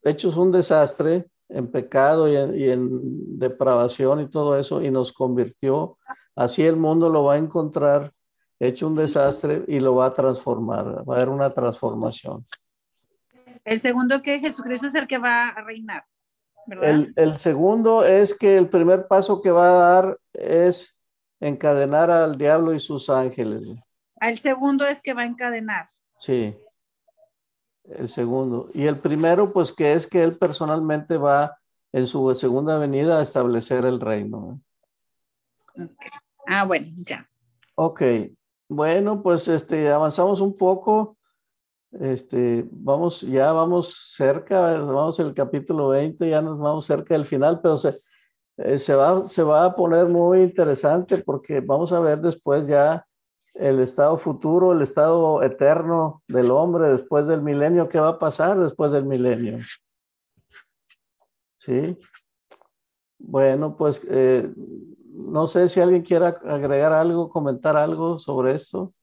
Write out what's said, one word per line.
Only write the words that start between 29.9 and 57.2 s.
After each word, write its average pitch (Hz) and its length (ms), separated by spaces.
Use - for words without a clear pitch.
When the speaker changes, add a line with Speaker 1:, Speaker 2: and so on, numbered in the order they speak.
Speaker 1:
es 165 140
que 175 160
él 165 140
personalmente 156 800
va 143 400
en 127 160
su 131 280
segunda 139 420
venida 147 420
a 147 40
establecer 123 600
el 127 140
reino. 107 640
Speaker 2:
Ok. - 300
Ah, 196 180
bueno, 165 280
ya. 170 340
Speaker 1:
Ok. 160 260
Bueno, 190 540
pues, 170 240
este, 156 440
avanzamos 156 480
un 196 160
poco. 196 600
Este, 123 720
vamos, 165 500
ya 135 320
vamos 170 640
cerca, 165 640
vamos 147 380
en 156 80
el 143 60
capítulo 139 560
veinte, 156 400
ya 156 120
nos 156 180
vamos 151 260
cerca 151 280
del 147 100
final, 151 380
pero 156 160
se, 139 180
eh, 135 220
se 143 160
va, 175 280
se 185 200
va 151 200
a 180 120
poner 170 320
muy 175 340
interesante 175 800
porque 139 420
vamos 156 320
a 170 80
ver 151 180
después 156 480
ya 147 380
el 135 260
estado 147 380
futuro, 165 560
el 160 80
estado 156 600
eterno 156 840
del 123 240
hombre 160 380
después 147 380